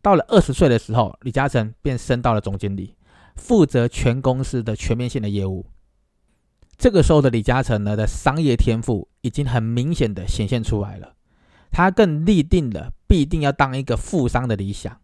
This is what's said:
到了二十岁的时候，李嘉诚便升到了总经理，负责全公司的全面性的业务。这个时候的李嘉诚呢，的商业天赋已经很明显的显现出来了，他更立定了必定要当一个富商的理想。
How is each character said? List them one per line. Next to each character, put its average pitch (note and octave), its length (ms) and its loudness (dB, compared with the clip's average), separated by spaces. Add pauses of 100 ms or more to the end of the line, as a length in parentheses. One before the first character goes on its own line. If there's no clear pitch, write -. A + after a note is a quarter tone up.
到 G3+ 140 4
了 - 140 2
二 G#3 120 6
十 - 120 0
岁 D3 160 4
的 A#2 100 4
时 - 160 -6
候， A#2 280 0
李 B2+ 100 -8
嘉 C3+ 160 -2
诚 A2+ 340 -2
便 C3 160 -4
升 B2 240 -2
到 B2 100 0
了 G#2+ 80 0
总 G2 160 -8
经 G2 200 -6
理， F#2 180 -12 (400)
负 G3+ 320 4
责 A#2+ 220 0
全 B2+ 340 -2
公 C3 220 0
司 B2 180 -4
的 G#2+ 140 -6
全 - 200 -4
面 B2 120 -6
性 B2+ 120 -6
的 G#2 80 -4
业 G2+ 160 -4
务。 F#2+ 220 -8 (1080)
这 B3 140 4
个 F#3 120 4
时 E3+ 100 4
候 D3+ 80 6
的 C3+ 100 4
李 A2+ 120 -2
嘉 B2+ 200 0
诚 G#2+ 200 -2
呢， G#2 140 -2
的 G#2+ 100 0
商 C#3+ 340 -2
业 C#3+ 140 2
天 A#2 260 0
赋 A2+ 280 -4 (140)
已 A#2+ 80 -4
经 C#3+ 160 -4
很 A#2+ 160 0
明 A#2+ 300 -2
显 A#2+ 200 0
的 F2+ 160 -8
显 - 180 0
现 A#2 160 -2
出 A2 200 -2
来 G2 160 -10
了， - 160 -20 (580)
他 F3+ 180 2
更 D#3+ 340 2
立 F#3 180 4
定 D#3 280 0
了 F#2+ 220 -10 (160)
必 E3 160 4
定 D#3+ 160 -4
要 C#3+ 100 0
当 C3+ 260 0
一 C3+ 60 -4
个 A#2+ 140 -2
富 C3+ 320 -2
商 B2 180 -2
的 A2+ 80 0
理 G2 180 -6
想。 - 320 -12